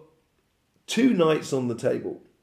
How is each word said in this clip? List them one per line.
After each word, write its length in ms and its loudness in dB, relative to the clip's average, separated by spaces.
two 280 2
knights 380 2
on 160 -2
the 60 -4
table, 480 -4